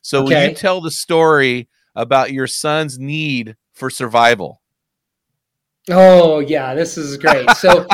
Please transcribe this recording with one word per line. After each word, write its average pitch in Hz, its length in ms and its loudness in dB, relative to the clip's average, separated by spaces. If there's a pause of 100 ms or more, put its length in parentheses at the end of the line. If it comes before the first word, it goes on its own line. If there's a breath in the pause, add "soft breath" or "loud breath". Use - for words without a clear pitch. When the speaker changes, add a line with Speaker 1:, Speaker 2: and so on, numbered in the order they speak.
Speaker 1:
So - 220 -2
will 135 40 -2
Speaker 2:
Okay. 143 220 2
Speaker 1:
you 147 60 -10
tell 185 260 -4
the 160 100 -8
story 147 800 0 (260)
about 131 380 0
your 131 140 -6
son's 151 520 -6
need 135 560 -8 (180)
for 131 160 -8
survival? 117 720 -2 (1300)
Speaker 2:
Oh, 180 500 6
yeah, 135 340 -4
this 165 240 -6
is 143 200 -10
great. 143 340 0
So, 180 420 2